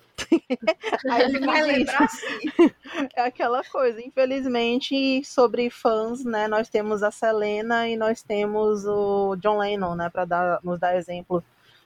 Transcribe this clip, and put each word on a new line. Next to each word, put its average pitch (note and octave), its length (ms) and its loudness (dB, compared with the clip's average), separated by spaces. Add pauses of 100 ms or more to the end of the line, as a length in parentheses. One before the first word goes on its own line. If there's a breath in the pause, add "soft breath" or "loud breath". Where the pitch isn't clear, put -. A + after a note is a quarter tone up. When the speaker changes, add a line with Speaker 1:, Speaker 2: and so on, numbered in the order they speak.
(180)
Speaker 1:
<laughs> - 960 -2
Aí B3 120 4
ele C4+ 120 2
Speaker 2:
Ele C4+ 100 -2
vai C#4 140 2
Speaker 1:
faz D#4 80 2
isso. C#4 100 2
Speaker 2:
lembrar C4+ 320 2
sim. E4+ 1040 0
Speaker 1:
<laughs> - 20 -20
É B3+ 100 0
aquela B3 420 0
coisa, A#3 360 0
infelizmente, C4 1200 0
sobre A#3+ 440 2
fãs, A#3 540 -2
né, A3 240 -2
nós G#3+ 220 0
temos G#3+ 340 -2
a G#3 80 2
Selena A3 760 0
e A3+ 80 -4
nós A3 260 -2
temos G#3 640 0
o G3+ 500 0
John G#3 220 0
Lennon, G3+ 380 -2
né, F3 140 -4
pra F#3 140 -4
dar, F3 400 0
nos F3 160 -4
dar F3+ 160 0
exemplo F3 480 -4 (420 soft breath)